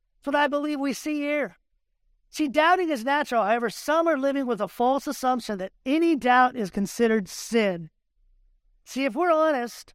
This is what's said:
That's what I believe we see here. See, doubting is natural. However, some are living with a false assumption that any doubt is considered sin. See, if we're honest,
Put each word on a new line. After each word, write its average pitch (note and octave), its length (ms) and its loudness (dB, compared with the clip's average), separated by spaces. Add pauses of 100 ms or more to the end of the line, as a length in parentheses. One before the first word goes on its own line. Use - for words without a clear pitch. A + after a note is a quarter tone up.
(180)
That's - 80 -12
what C#4+ 100 -2
I C#4+ 100 4
believe D4 320 -2
we C#4 140 -2
see D4+ 220 -6
here. C#4+ 440 -4 (720)
See, D#4 160 -2
doubting D#4+ 440 2
is A#3 140 -4
natural. C4+ 380 0
However, A3+ 280 0
some E4 360 0
are D#4+ 100 2
living C4+ 300 0
with A3+ 140 -2
a G3 80 -4
false C4 400 0
assumption B3+ 500 -2
that F#3+ 140 -8 (120)
any D#4+ 300 2
doubt B3+ 400 4
is G#3 160 -4
considered A3 580 0
sin. F#3+ 600 -2 (960)
See, C4 200 -6
if A3+ 120 -2
we're F4 160 2
honest, D#4 640 0